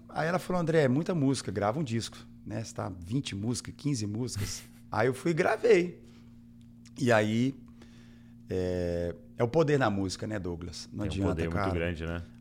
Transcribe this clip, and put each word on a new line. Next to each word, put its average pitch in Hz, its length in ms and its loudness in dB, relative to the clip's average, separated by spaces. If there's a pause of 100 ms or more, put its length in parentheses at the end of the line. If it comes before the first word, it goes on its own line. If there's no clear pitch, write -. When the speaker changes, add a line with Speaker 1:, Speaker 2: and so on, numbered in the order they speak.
Speaker 1:
aí - 180 -2
ela 180 120 0
falou, 180 220 -2
"André, 151 220 4
é 131 40 6
muita 160 280 2
música, 135 360 2
grava 104 280 0
um 165 40 -2
disco, 113 340 -4 (280)
né? 110 180 -6
Você - 100 -12
tá 104 260 -6
vinte 98 360 -4
músicas, 101 400 -4
quinze 127 300 -2
músicas." 104 580 -4 (140)
Speaker 2:
<laughs> - 140 -20
Speaker 1:
Aí 110 160 4
eu 131 80 4
fui - 160 0
e - 20 2
gravei. 180 680 4 (1000)
E 120 120 4
aí, 113 440 4 (920)
é, 90 680 -2 (240)
é 120 40 2
o 120 40 6
poder 147 320 4
na 120 100 4
música, 98 380 -2
né, 107 100 -4
Douglas? 85 560 -8
Não 98 140 -4
Speaker 2:
Tem 95 160 -2
um 90 60 2
Speaker 1:
adianta, - 20 -
Speaker 2:
poder 80 140 -2
muito 82 100 -2
Speaker 1:
cara. 95 180 0
Speaker 2:
grande, 82 320 -2
né? 85 160 -6 (200)